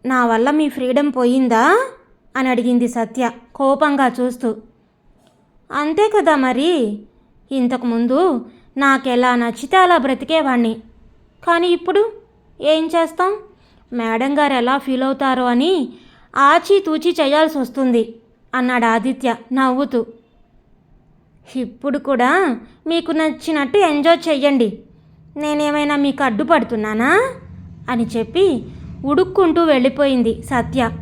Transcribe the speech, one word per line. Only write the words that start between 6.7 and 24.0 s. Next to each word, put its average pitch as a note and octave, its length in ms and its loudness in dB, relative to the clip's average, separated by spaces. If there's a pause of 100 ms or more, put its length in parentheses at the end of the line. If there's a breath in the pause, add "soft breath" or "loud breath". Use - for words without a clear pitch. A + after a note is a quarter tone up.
ఇంతకుముందు B3 680 0 (580 loud breath)
నాకెలా C4 580 2
నచ్చితే A#3+ 420 -2
అలా F4+ 200 6
బ్రతికేవాణ్ణి, C4 760 0 (680)
కానీ E4+ 240 0
ఇప్పుడు F4 340 0 (580)
ఏం D#4 280 2
చేస్తాం? E4 440 -2 (600 soft breath)
మేడం A#3 420 -2
గారు C#4+ 200 2
ఎలా B3 240 0
ఫీల్ C4 260 -4
అవుతారో C4 420 -2
అని B3+ 280 2 (600 loud breath)
ఆచితూచి E4 800 2
చేయాల్సి D#4 460 0
వస్తుంది B3 460 0 (500)
అన్నాడు B3 320 0
ఆదిత్య A#3+ 440 0 (240)
నవ్వుతూ. B3+ 480 0 (1500)
ఇప్పుడు C4 500 -6
కూడా C4+ 340 0 (560 loud breath)
మీకు E4 240 -2
నచ్చినట్టు D#4 680 -2
ఎంజాయ్ E4 500 4